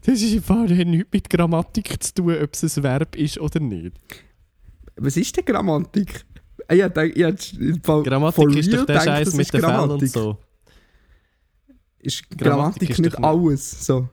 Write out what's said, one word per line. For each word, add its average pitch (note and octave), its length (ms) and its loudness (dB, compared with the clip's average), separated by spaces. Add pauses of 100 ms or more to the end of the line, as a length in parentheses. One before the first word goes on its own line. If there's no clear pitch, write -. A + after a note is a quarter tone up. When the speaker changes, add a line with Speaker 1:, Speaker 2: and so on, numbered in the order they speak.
Speaker 1:
das A#3 160 2
ist G#3+ 120 2
im G#3+ 100 0
Fall, A3+ 240 2
das F3 100 4
hat F3 100 2
nichts E3+ 240 0
mit - 180 -2
Grammatik E3+ 720 -2
zu - 140 -8
tun, F3 260 0
ob D3 120 -4
es - 240 -4
ein C#3+ 60 -2
Verb C#3+ 320 -2
ist D3 240 -4
oder D#3 200 -4
nicht." F#2 340 -6 (1000)
Speaker 2:
Was C3+ 220 -2
ist - 200 -2
denn F4+ 80 -2
Grammatik? F#3+ 800 -2 (420)
Ah, - 80 -20
ja, F#3+ 140 -6
denk, E3 280 -4
ja, E3+ 120 2 (300)
im - 240 -4
Fall D3+ 200 0
Speaker 1:
Grammatik C#3 320 0
Speaker 2:
for D3+ 220 6
Speaker 1:
ist D#3 120 2
Speaker 2:
real A#3 100 2
Speaker 1:
doch C4+ 80 0
der D3 80 0
Speaker 2:
denkt, - 140 4
Speaker 1:
Scheiß D3 160 2
Speaker 2:
das D#3+ 100 -2
Speaker 1:
mit C#3+ 120 2
Speaker 2:
ist - 60 -8
Speaker 1:
den - 80 2
Fällen C#3+ 140 2
und D#3+ 120 2
Speaker 2:
Grammatik. C#3 220 0
Speaker 1:
so. G#2+ 280 -2 (1600)
Speaker 2:
Ist - 300 -10
Speaker 1:
Grammatik - 100 -16
Speaker 2:
Grammatik D3 520 2
Speaker 1:
ist A#2+ 80 0
Speaker 2:
nicht E3 160 4
Speaker 1:
doch - 40 -10
nicht C3+ 80 2
Speaker 2:
alles? D#3 580 2
So. B2+ 280 2